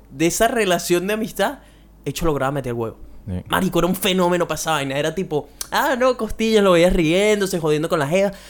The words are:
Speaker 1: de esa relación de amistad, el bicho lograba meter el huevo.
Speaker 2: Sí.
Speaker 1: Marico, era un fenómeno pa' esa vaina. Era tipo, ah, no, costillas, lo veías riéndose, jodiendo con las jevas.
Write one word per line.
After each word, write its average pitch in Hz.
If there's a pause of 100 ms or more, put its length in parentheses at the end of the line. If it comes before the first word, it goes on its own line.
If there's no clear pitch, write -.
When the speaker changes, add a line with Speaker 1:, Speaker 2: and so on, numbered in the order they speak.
(100)
Speaker 1:
de 139
esa 190
relación 180
de 208
amistad, 214 (440)
el 143
bicho -
lograba 139
meter 131
el 120
huevo. 113 (300)
Speaker 2:
Sí. 95 (140)
Speaker 1:
Marico, 170
era 170
un 185
fenómeno 180
pa' 156
esa 160
vaina. 139
Era 156
tipo, 156 (220)
ah, 311
no, 254
costillas, 220
lo 190
veías 175
riéndose, 190
jodiendo 156
con 147
las 139
jevas. 196 (180)